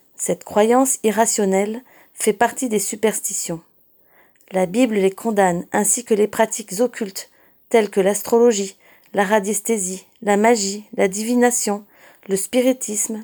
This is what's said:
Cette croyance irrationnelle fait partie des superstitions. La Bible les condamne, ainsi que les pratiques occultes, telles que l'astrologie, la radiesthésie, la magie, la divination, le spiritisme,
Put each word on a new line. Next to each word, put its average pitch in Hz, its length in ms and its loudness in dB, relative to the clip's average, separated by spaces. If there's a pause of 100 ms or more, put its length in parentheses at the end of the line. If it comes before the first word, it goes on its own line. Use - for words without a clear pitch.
(160)
Cette - 280 -4
croyance 240 600 2
irrationnelle 208 800 0 (320)
fait - 200 0
partie 233 360 -2
des 214 100 0
superstitions. 202 840 -4 (880)
La 185 140 0
Bible 220 300 2
les 190 160 2
condamne, 190 600 0
ainsi 208 340 0
que - 80 0
les 208 140 2
pratiques 214 520 -2
occultes, 240 500 -4 (400)
telles 214 200 4
que 202 120 0
l'astrologie, 202 760 2 (360)
la 202 100 0
radiesthésie, 196 800 -2 (160)
la 208 160 0
magie, 208 480 2 (100)
la 196 120 2
divination, 220 800 0 (420)
le 196 100 -2
spiritisme, 226 880 -2